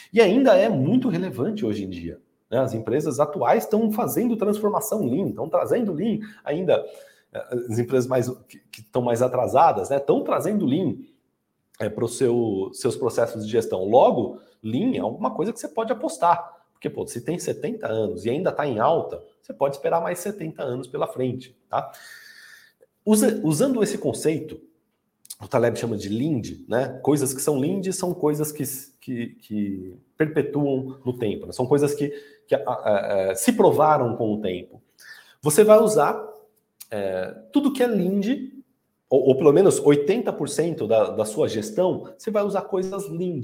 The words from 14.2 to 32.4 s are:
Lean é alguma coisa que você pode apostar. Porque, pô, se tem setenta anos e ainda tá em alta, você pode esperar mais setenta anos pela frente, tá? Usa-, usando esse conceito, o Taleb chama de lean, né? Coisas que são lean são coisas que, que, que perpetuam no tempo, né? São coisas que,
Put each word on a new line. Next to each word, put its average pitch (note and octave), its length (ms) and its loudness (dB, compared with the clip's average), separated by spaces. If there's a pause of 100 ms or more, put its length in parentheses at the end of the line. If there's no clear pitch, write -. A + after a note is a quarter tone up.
Lean D#3 360 -2
é - 20 -2
alguma B2+ 340 -4
coisa G3 200 -4
que - 80 -18
você - 80 -8
pode A3+ 240 -4
apostar. - 640 -2 (140)
Porque, - 180 -10
pô, - 160 -8
se - 140 -10
tem D#3+ 180 -4
setenta - 480 -6
anos G2+ 380 -2
e A2+ 60 0
ainda D#3 200 0
tá D3 160 -4
em A2+ 140 -2
alta, D3 420 0 (180)
você - 120 -16
pode C#3 240 -2
esperar E3 240 0
mais F3 180 -4
setenta F#3 440 -10
anos B2+ 240 -6
pela D3 200 -6
frente, B2+ 500 -6 (120)
tá? - 240 -4 (1120)
Usa-, G#3+ 400 4
usando G#3+ 380 2
esse - 140 0
conceito, - 640 -4 (800)
o - 60 -14
Taleb A#2 320 0
chama A#2 180 -4
de G2 120 -8
lean, A#2+ 340 -2 (260)
né? B2+ 340 -2
Coisas C3+ 300 0
que - 80 -8
são D3 180 0
lean F3+ 220 -2 (120)
são F3+ 200 -4
coisas D3+ 380 -2
que, D3+ 140 -8 (360)
que, A#2 260 -8 (140)
que F#2+ 560 -6 (200)
perpetuam C#3+ 880 -2
no B2 120 -4
tempo, G2+ 300 -4
né? - 60 -12
São B2+ 140 -2
coisas D3 280 4
que, C#3+ 160 -2 (360)